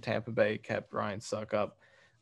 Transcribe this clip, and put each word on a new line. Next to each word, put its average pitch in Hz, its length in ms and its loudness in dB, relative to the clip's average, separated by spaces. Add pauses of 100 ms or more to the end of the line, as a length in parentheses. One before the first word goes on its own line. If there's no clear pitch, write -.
Tampa 113 300 -2
Bay 110 260 4
kept 104 340 -4
Ryan 107 300 -2
Succop. 107 500 -2 (500)